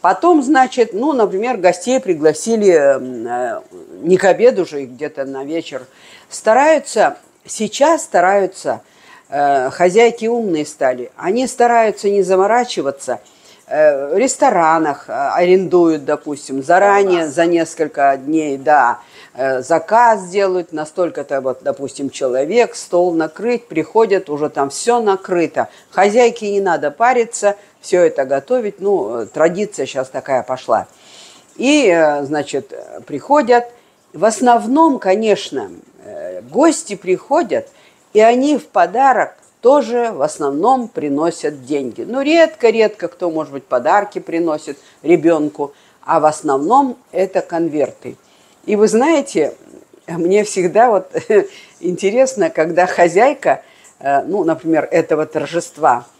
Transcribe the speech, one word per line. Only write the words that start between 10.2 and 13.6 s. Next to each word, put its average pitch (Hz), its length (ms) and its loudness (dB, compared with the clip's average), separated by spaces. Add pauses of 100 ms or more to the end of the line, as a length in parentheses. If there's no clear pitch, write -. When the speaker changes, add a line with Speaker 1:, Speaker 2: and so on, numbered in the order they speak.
Speaker 1:
умные 214 400 -2
стали, 127 520 -4
они 233 300 -2
стараются 226 600 0
не 202 140 2
заморачиваться, 190 960 -2 (480)